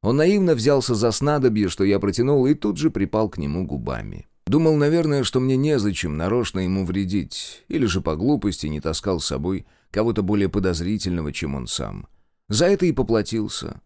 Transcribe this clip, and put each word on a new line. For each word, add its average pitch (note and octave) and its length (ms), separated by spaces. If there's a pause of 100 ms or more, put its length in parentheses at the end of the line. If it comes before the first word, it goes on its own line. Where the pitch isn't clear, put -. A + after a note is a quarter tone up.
Он A#2 140
наивно F3+ 380
взялся B2+ 400
за A2+ 160
снадобье, B2+ 580
что F#2+ 160
я G2 140
протянул, B2+ 480
и D3 80
тут G3 240
же D3 120
припал G#2+ 380
к - 100
нему D#2+ 280
губами. A1 640 (180)
Думал, D#3 300
наверное, D3 480
что - 160
мне C3 160
незачем G#2 600
нарочно F#2+ 440
ему F#2 240
вредить, F#2 840
или C3 180
же F#2+ 140
по D2+ 160
глупости G#2 520
не D2+ 120
таскал D#2+ 400
с - 60
собой D#2 400 (240)
кого-то A2 320
более G2 260
подозрительного, F2+ 840
чем C#2+ 220
он B1+ 120
сам. G1+ 400 (420)
За A2 180
это F#3+ 200
и E3 60
поплатился. G#2+ 920